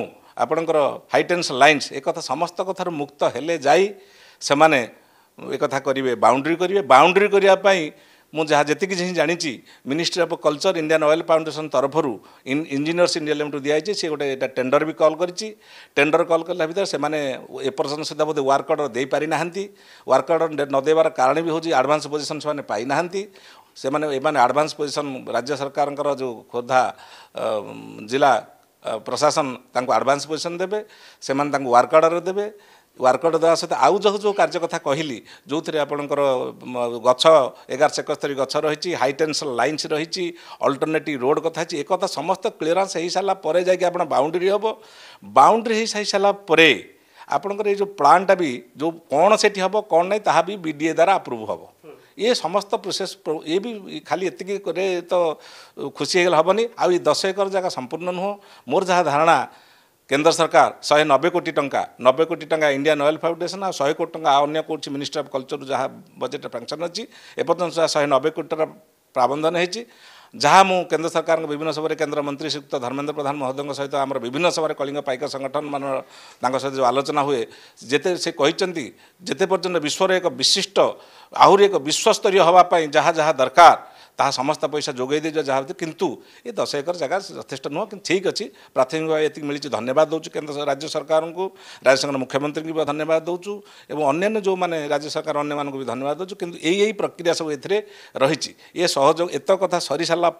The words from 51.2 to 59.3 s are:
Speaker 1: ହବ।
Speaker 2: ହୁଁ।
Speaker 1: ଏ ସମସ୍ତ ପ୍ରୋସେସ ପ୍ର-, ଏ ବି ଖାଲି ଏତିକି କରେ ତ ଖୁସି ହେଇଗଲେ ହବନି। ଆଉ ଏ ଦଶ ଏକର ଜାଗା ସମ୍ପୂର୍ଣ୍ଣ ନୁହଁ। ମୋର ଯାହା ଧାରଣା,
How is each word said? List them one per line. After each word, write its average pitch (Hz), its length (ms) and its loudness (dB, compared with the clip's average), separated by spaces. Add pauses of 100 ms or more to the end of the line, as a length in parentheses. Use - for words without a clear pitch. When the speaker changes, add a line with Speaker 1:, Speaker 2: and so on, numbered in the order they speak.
Speaker 1:
ହବ। 95 180 -8 (220)
Speaker 2:
ହୁଁ। 156 80 -20 (260)
Speaker 1:
ଏ 208 160 -2
ସମସ୍ତ 190 420 -4
ପ୍ରୋସେସ 190 340 -6 (120)
ପ୍ର-, 160 240 -6
ଏ 156 140 -2
ବି 240 120 -6 (300)
ଖାଲି - 260 -4
ଏତିକି 185 320 -6
କରେ 185 260 -4 (200)
ତ 175 80 -4 (800)
ଖୁସି - 240 -4
ହେଇଗଲେ 175 200 4
ହବନି। 190 260 4 (140)
ଆଉ 156 140 0
ଏ 180 80 2
ଦଶ 147 260 0
ଏକର 190 240 -2
ଜାଗା 185 200 -2
ସମ୍ପୂର୍ଣ୍ଣ 160 420 -8
ନୁହଁ। 185 200 -4 (360)
ମୋର 160 180 2
ଯାହା 180 180 4
ଧାରଣା, 156 340 4 (720)